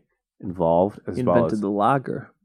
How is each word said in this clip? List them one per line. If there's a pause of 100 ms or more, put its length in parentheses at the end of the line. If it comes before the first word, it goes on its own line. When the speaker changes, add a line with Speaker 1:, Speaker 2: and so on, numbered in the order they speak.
(420)
Speaker 1:
involved
as
Speaker 2:
He
Speaker 1:
well
Speaker 2:
invented
Speaker 1:
as
Speaker 2:
the
lager. (140)